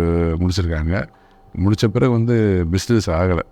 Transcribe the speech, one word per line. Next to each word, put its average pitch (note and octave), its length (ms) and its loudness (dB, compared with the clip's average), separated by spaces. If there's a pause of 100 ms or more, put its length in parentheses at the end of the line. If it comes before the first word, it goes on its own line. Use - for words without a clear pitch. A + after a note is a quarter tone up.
(380)
முடிச்சிருக்காங்க. F2 720 -2 (500)
முடிச்ச G2+ 340 2
பிறகு B2 200 2
வந்து A2+ 580 2
பிசினஸ் G2 400 0
ஆகல. F2 280 0 (140)